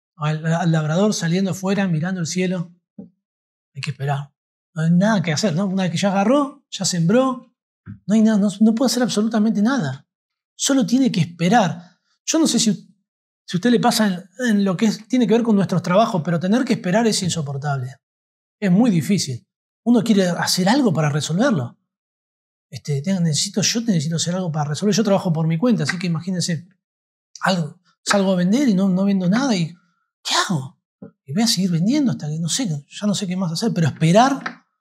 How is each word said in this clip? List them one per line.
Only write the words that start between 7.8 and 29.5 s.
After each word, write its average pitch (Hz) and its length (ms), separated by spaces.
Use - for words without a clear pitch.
no 196 80
hay 220 80
nada, 220 160
no, 202 100
no 220 140
puede 233 160
hacer 247 140
absolutamente 214 580
nada. 208 460
Solo 269 280
tiene 240 280
que 180 80
esperar. 175 800
Yo 320 140
no 311 80
sé 233 100
si, 214 140
si - 840
a - 0
usted 226 140
le 233 80
pasa 214 300
en, 190 400
en 202 160
lo 190 120
que 226 100
es, 196 200
tiene 254 200
que 190 80
ver 233 100
con 226 100
nuestros 185 280
trabajos, 202 420
pero 170 160
tener 208 240
que 226 80
esperar 202 340
es 208 160
insoportable. 139 720
Es 202 120
muy 220 200
difícil. 156 560
Uno 233 180
quiere 196 260
hacer 175 400
algo 240 240
para 151 160
resolverlo. 156 680
Este, 143 320
tengo, 190 200
necesito, 160 420
yo 220 200
necesito 165 340
hacer 170 180
algo 185 160
para 147 200
resolver. 185 240
Yo 208 100
trabajo 185 280
por 160 140
mi 165 100
cuenta, 190 280
así 175 140
que 185 80
imagínense, 170 640
algo, 170 400
salgo 196 280
a 185 40
vender 208 320
y 202 60
no, 190 140
no 185 160
vendo 196 240
nada 240 260